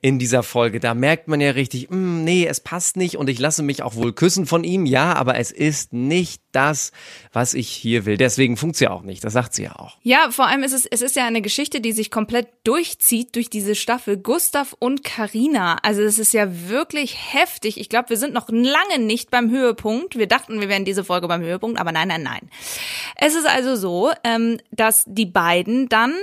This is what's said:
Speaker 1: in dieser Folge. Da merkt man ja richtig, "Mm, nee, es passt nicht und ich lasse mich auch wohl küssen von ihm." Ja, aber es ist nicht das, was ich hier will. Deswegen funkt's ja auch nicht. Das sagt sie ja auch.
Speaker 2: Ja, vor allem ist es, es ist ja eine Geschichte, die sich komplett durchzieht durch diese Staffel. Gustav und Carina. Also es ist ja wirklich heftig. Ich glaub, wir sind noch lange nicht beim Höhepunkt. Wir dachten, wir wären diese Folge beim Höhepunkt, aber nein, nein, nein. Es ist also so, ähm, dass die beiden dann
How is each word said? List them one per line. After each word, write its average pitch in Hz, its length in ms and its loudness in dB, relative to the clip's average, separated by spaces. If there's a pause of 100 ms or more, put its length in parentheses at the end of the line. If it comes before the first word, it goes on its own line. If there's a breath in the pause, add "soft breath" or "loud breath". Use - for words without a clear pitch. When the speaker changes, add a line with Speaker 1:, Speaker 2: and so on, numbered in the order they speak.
Speaker 1:
in 135 180 4
dieser 123 240 2
Folge. 117 380 0
Da 117 140 0
merkt 147 340 0
man 151 120 0
ja 143 100 4
richtig, 127 400 -4
"Mm, 180 340 -2
nee, 175 220 4
es 147 140 -2
passt - 360 -4
nicht 180 200 -2
und 139 120 -2
ich 127 100 -2
lasse 151 240 0
mich 139 200 -2
auch 120 120 -8
wohl 117 180 -2
küssen 180 340 2
von 170 180 2
ihm." 180 220 2
Ja, 139 280 2
aber 127 220 2
es 117 140 -2
ist - 420 -2
nicht 151 500 -2 (100)
das, 139 400 0 (400 loud breath)
was 123 220 0
ich 127 140 -4
hier 113 380 -2
will. 104 100 0
Deswegen 123 400 2
funkt's 156 240 -2
ja 110 100 4
auch 92 120 -8
nicht. 95 220 -12
Das 107 100 -4
sagt 120 200 0
sie 98 100 -4
ja - 120 -14
auch. - 260 -20
Speaker 2:
Ja, 262 280 4
vor 254 160 2
allem 269 160 2
ist 269 100 -2
es, 262 140 -2
es 240 160 -4
ist 262 140 -2
ja 254 100 0
eine 226 160 0
Geschichte, 277 380 -4
die 226 120 -2
sich 214 180 -2
komplett 233 380 -2 (160)
durchzieht 247 720 0
durch 233 140 -2
diese 208 240 -2
Staffel. 214 420 -2
Gustav 277 640 -2
und 269 260 -2
Carina. 214 760 0
Also 208 200 2
es 214 160 2
ist 214 140 2
ja 185 360 0
wirklich 285 680 -4
heftig. 277 440 0
Ich - 100 -10
glaub, 240 220 0
wir 226 60 0
sind 247 160 -2
noch - 160 -4
lange 277 500 2
nicht 226 320 0
beim 240 200 2
Höhepunkt. 247 680 0
Wir 220 100 2
dachten, 220 340 0
wir 202 80 -2
wären 196 160 0
diese 196 200 -2
Folge 180 240 -2
beim 170 140 0
Höhepunkt, 185 360 -4
aber 170 140 -2
nein, 160 160 0
nein, 165 140 -4
nein. - 280 -10 (680 loud breath)
Es 302 180 2
ist 320 120 0
also 262 300 2
so, 190 340 0 (140)
ähm, 226 340 0 (120)
dass 220 360 2
die 202 200 0
beiden 180 640 2
dann 233 340 4